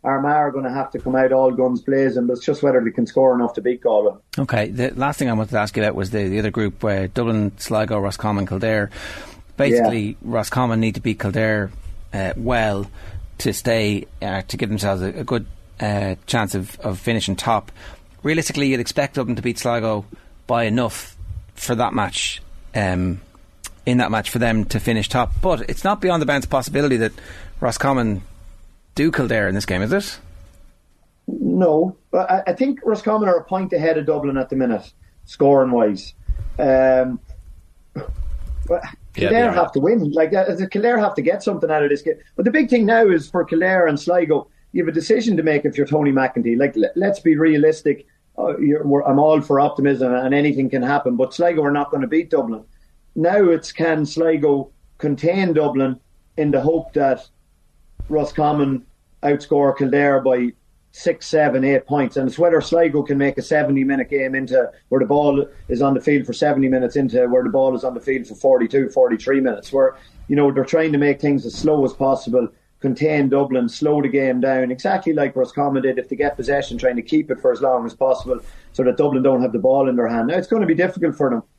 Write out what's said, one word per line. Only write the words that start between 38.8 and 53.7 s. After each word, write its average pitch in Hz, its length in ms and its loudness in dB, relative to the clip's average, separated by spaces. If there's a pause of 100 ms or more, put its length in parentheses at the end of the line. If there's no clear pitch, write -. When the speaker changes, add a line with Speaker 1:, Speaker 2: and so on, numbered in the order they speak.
Speaker 3:
Yeah, - 140 0
Speaker 1:
Kildare 226 120 4
Speaker 3:
they 240 60 4
are. 180 160 0
Speaker 1:
have - 100 -4
to 139 60 0
win. 165 320 2
Like, 160 220 2
uh, 185 220 0
the 185 120 -4
Kildare 233 320 0
have 202 160 0
to 151 60 -2
get 170 220 0
something 160 260 -2
out 151 140 2
of 143 60 2
this 143 120 0
game. 156 140 -2 (200)
But 202 100 -2
the - 60 2
big 302 180 2
thing 233 160 4
now 226 220 6
is 165 220 2
for 175 140 0
Kildare 175 440 2
and 147 120 0
Sligo, 165 480 0 (240)
you 180 120 -2
have 160 60 0
a 156 60 -6
decision 214 420 0
to 156 60 0
make 151 220 0
if 143 120 -2
you're 143 100 0
Tony 147 240 2
McEntee. 123 460 0
Like, 135 180 0
le-, 110 200 0
let's 202 240 -2
be 160 160 4
realistic. 156 720 2 (300)
Uh, - 200 -2
you're, 147 280 0
we're, 143 180 2
I'm 139 160 2
all 151 220 4
for 139 180 2
optimism 131 540 2
and 131 200 0
anything 135 360 0
can 131 120 -2
happen, 127 360 0
but 127 160 0
Sligo 170 300 2
are 143 80 2
not 143 200 -2
gonna 135 160 -2
beat 160 220 0
Dublin. 113 340 -2 (520)
Now 180 340 4
it's, 160 240 0